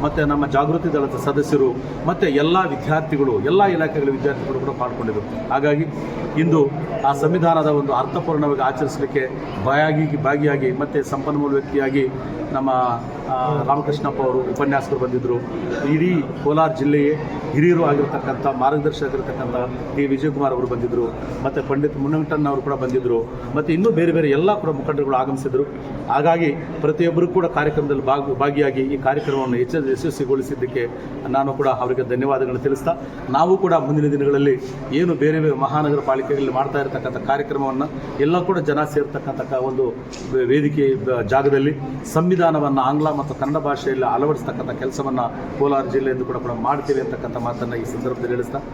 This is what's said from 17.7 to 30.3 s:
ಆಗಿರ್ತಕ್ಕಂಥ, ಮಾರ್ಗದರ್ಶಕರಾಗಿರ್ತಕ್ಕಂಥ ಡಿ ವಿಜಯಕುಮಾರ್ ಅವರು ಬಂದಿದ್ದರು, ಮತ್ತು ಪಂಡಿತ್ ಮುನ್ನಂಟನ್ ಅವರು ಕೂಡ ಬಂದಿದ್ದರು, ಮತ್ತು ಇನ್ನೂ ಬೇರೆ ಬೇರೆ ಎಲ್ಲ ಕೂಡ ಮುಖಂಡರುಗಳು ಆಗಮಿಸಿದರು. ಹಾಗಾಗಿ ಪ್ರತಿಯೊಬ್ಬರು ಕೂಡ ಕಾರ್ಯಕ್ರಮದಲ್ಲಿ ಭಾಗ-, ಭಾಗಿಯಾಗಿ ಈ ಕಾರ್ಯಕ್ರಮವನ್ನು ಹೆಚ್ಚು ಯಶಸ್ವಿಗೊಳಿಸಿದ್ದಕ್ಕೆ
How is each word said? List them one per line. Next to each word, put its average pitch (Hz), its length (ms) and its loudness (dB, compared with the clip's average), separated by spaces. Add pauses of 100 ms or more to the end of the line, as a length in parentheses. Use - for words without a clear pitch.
ಆಗಿರ್ತಕ್ಕಂಥ, 143 640 0
ಮಾರ್ಗದರ್ಶಕರಾಗಿರ್ತಕ್ಕಂಥ 131 1080 -2 (400)
ಡಿ 143 120 0
ವಿಜಯಕುಮಾರ್ 139 460 0
ಅವರು 123 140 -2
ಬಂದಿದ್ದರು, 117 380 0 (380)
ಮತ್ತು 135 260 -2
ಪಂಡಿತ್ 143 280 0
ಮುನ್ನಂಟನ್ 151 500 0
ಅವರು 135 140 0
ಕೂಡ 139 120 -2
ಬಂದಿದ್ದರು, 123 460 0 (360)
ಮತ್ತು 151 180 0
ಇನ್ನೂ 202 180 4
ಬೇರೆ 170 200 2
ಬೇರೆ 156 180 2
ಎಲ್ಲ 170 240 4
ಕೂಡ 160 160 -2
ಮುಖಂಡರುಗಳು 139 460 0
ಆಗಮಿಸಿದರು. 131 480 0 (460)
ಹಾಗಾಗಿ 165 420 4 (300)
ಪ್ರತಿಯೊಬ್ಬರು 170 460 2
ಕೂಡ 175 180 2
ಕಾರ್ಯಕ್ರಮದಲ್ಲಿ 147 600 0
ಭಾಗ-, 139 320 2
ಭಾಗಿಯಾಗಿ 143 440 2
ಈ 135 160 0
ಕಾರ್ಯಕ್ರಮವನ್ನು 135 580 0
ಹೆಚ್ಚು 135 360 0
ಯಶಸ್ವಿಗೊಳಿಸಿದ್ದಕ್ಕೆ 127 960 -2 (400)